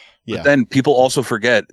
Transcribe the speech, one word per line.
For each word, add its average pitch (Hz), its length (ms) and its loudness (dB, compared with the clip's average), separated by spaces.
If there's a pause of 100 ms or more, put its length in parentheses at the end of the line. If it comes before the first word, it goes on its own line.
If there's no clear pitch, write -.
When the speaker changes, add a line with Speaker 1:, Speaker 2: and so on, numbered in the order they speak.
(280)
Speaker 1:
But 110 80 -6
Speaker 2:
Yeah. 87 80 -8
Speaker 1:
then 143 240 2
people 135 260 0
also 127 300 0
forget 113 500 -2